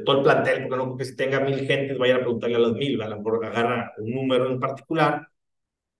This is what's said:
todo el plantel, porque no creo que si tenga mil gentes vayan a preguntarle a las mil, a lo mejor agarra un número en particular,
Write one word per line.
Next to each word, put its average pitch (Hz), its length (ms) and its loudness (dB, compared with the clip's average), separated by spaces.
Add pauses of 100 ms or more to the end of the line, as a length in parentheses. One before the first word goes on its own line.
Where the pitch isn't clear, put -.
todo 139 140 2
el 139 60 2
plantel, 131 400 2
porque 127 120 -4
no 127 80 -2
creo 131 140 -6
que 131 80 -6
si - 100 -12
tenga 135 240 0
mil 135 260 -2
gentes 135 320 -2
vayan 127 200 4
a - 40 2
preguntarle 120 360 -2
a - 20 6
las 117 140 4
mil, 123 280 -2
a 110 60 -6
lo 107 100 -8
mejor 110 280 0
agarra 117 520 -2
un 110 140 -6
número 131 400 0
en 127 80 -2
particular, 147 680 0 (720)